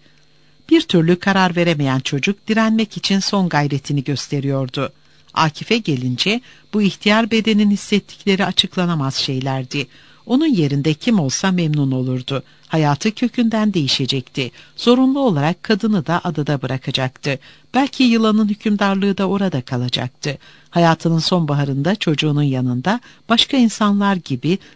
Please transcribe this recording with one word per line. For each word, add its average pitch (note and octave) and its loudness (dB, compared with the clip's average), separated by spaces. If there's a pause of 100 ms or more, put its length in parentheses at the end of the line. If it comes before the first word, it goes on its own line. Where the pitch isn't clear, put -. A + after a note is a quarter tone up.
(680)
Bir D#4+ 6
türlü F3 2
karar F#3 0
veremeyen D3 0
çocuk C#3+ -4
direnmek A3 0
için G3 0
son F#3+ 0
gayretini C#3+ -2
gösteriyordu. C3+ -4 (420)
Akif'e D#3+ 0
gelince C#3+ -2 (320)
bu G#3+ 0
ihtiyar G#3+ 2
bedenin G#3+ 2
hissettikleri G3 -2
açıklanamaz F3 -2
şeylerdi. C3 -4 (380)
Onun C4+ 2
yerinde D3+ 2
kim A3 0
olsa D#3+ 0
memnun D3+ 0
olurdu. B2+ -4 (240)
Hayatı D#3 0
kökünden A3+ 0
değişecekti. C3+ -2 (260)
Zorunlu C4 2
olarak E3+ 0
kadını G#3 0
da E3+ -2
adada D3 -2
bırakacaktı. C3 -4 (340)
Belki C4 0
yılanın A3 4
hükümdarlığı G3+ 0
da G3 0
orada F#3+ -2
kalacaktı. B2 -6 (320)
Hayatının E3 2
sonbaharında C#3+ 0
çocuğunun D3 0
yanında B2+ 0 (300)
başka A#3 0
insanlar G3+ 2
gibi D#3 -2 (180)